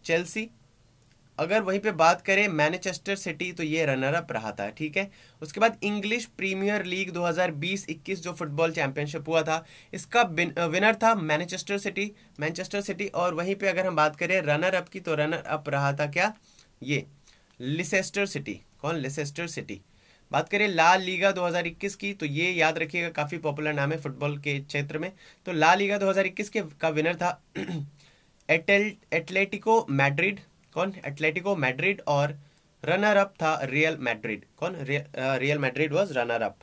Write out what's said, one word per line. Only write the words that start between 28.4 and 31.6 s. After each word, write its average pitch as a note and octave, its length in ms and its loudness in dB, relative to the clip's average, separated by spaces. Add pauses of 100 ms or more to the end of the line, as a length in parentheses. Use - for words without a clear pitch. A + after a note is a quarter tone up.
एटल-, G3+ 600 2
एटलेटिको G3 800 2
मैड्रिड। C#3+ 500 2 (340)
कौन? F#3+ 200 -2 (120)
एटलेटिको D#3 500 0
मैड्रिड। D3+ 500 0